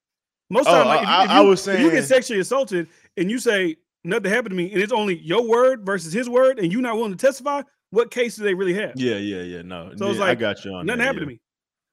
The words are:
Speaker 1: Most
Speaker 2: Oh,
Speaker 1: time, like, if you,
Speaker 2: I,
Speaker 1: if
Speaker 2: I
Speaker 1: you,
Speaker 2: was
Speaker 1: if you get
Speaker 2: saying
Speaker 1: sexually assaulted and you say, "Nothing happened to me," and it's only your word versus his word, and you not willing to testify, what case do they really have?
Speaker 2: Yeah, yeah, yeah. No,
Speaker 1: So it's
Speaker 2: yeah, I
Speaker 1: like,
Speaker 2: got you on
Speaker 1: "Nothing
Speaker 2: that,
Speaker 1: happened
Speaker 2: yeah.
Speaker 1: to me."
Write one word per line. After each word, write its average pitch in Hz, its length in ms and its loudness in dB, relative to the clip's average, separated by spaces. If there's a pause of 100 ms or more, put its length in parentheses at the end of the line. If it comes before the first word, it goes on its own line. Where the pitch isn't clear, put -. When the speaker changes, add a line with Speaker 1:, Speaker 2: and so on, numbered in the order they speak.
(500)
Speaker 1:
Most 240 180 2
Speaker 2:
Oh, 170 40 8
Speaker 1:
time, 151 160 6
like, 147 160 2
if - 40 -4
you, 147 60 0
Speaker 2:
I, 185 100 4
Speaker 1:
if 190 60 2
Speaker 2:
I 196 120 8
Speaker 1:
you, 202 60 8
Speaker 2:
was 190 200 4
Speaker 1:
if 196 120 0
you 277 60 4
get 330 60 4
Speaker 2:
saying 269 140 0
Speaker 1:
sexually 247 360 2
assaulted 190 460 -2 (280)
and 185 140 -2
you 240 80 -2
say, 190 400 0 (260)
"Nothing 196 280 -2
happened 226 200 -2
to 185 60 -6
me," 180 160 -4
and 190 80 0
it's 208 100 -2
only 208 280 -2
your 185 280 -2
word 240 380 4
versus 180 260 -4
his 240 160 -4
word, 262 300 4
and 175 160 -2
you 254 80 -2
not 233 140 -2
willing 220 160 -2
to 180 60 -10
testify, 277 440 0 (300)
what 233 180 0
case 240 280 -4
do 208 60 -8
they 196 120 0
really 180 180 -2
have? 185 220 -6
Speaker 2:
Yeah, 123 220 -2
yeah, 98 260 -6
yeah. 87 180 -12
No, 87 340 -14
Speaker 1:
So - 140 -4
it's - 80 -2
Speaker 2:
yeah, 101 80 -2
I - 40 4
Speaker 1:
like, 120 100 0
Speaker 2:
got 104 260 -4
you 98 80 -10
on 92 140 -8
Speaker 1:
"Nothing 240 100 -4
Speaker 2:
that, 240 80 0
Speaker 1:
happened 262 140 -2
Speaker 2:
yeah. 160 60 -8
Speaker 1:
to 131 60 -10
me." 117 100 -20 (520)